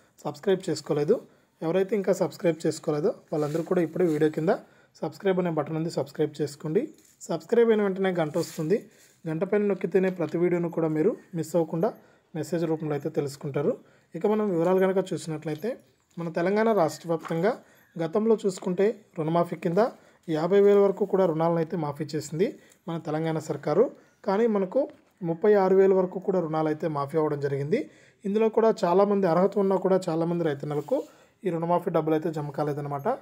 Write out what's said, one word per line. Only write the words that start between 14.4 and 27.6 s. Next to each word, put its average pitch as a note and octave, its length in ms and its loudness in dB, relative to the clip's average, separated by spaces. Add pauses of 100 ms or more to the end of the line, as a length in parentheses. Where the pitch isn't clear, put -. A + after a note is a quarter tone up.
వివరాలు F3+ 300 2
కనుక F#3+ 340 2
చూసినట్లయితే D#3 580 -6 (460)
మన E3+ 120 -6
తెలంగాణ G3+ 420 2
రాష్ట్ర E3 360 0
వ్యాప్తంగా E3 460 0 (420)
గతంలో G#3+ 500 2
చూసుకుంటే F#3+ 400 0 (340)
రుణమాఫీ E3+ 360 0
కింద F3 260 0 (460)
యాభై E3+ 340 2
వేల G3+ 160 8
వరకు G3+ 280 4
కూడా F#3+ 200 2
రుణాలను E3 320 2
అయితే E3 200 -2
మాఫీ D3 280 -4 (100)
చేసింది D#3 320 -2 (400)
మన E3+ 100 -4
తెలంగాణ D#3+ 420 -2
సర్కారు. D#3 440 0 (420)
కానీ G#3+ 220 2
మనకు G3 320 0 (440)
ముప్పై E3+ 300 2
ఆరు F#3+ 220 4
వేల G3 180 6
వరకు F#3 260 0
కూడా F#3 200 0
రుణాలు D#3 280 -2
అయితే D#3 200 -2
మాఫీ C#3+ 300 -4
అవ్వడం D3+ 220 0
జరిగింది. C#3+ 400 -2 (460)